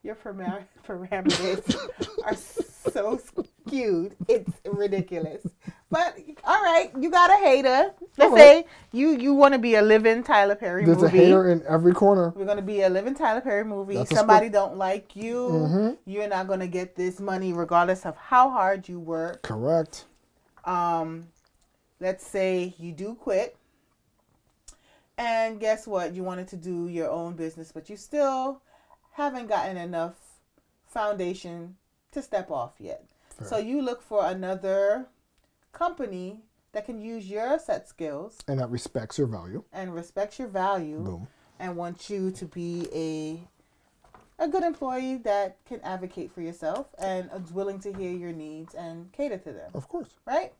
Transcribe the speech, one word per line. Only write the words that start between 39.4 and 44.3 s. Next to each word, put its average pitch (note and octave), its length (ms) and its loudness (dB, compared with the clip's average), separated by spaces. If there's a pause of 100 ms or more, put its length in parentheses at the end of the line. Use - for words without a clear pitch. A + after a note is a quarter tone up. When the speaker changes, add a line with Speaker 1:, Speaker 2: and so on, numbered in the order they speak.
Speaker 1:
and F3+ 220 -12
respects G3 440 -10
your B3+ 100 -10
value F#3 520 -4
Speaker 2:
Boom. F#2 280 -10 (300)
Speaker 1:
and F3+ 180 -10
wants F3 340 -12
you F#3+ 220 -4
to F#3+ 120 -14
be E3+ 500 -10
a, D#3+ 460 -8 (1000)